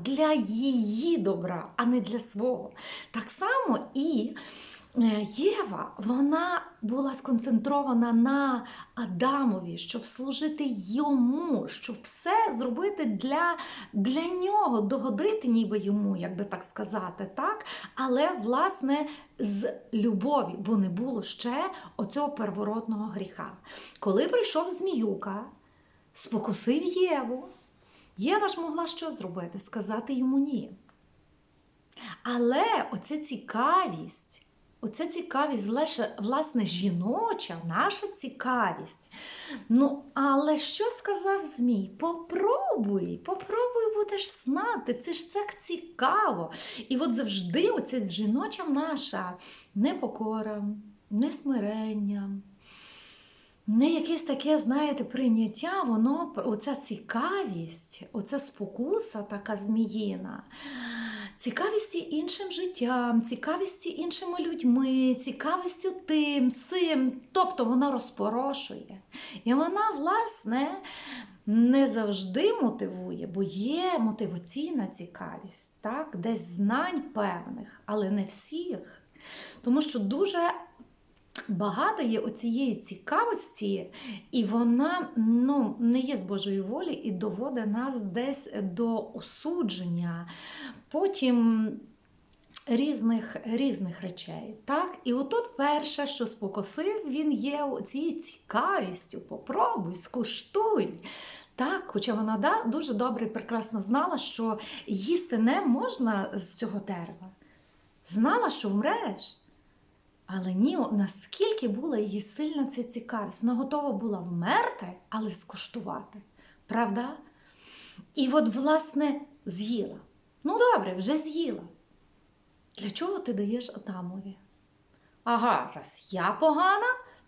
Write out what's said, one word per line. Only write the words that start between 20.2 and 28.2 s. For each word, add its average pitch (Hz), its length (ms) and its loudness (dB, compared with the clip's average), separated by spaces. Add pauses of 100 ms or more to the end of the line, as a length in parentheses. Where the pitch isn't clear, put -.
бо 202 180 2
не 190 120 4
було 220 340 -2
ще 269 480 -2 (260)
оцього 277 320 -2
первородного 214 800 -2
гріха. 190 460 -8 (480)
Коли 214 280 4
прийшов 349 420 2
зміюка, 220 720 -2 (680)
спокусив 226 720 -2
Єву, 302 640 0 (680)
Єва 381 320 2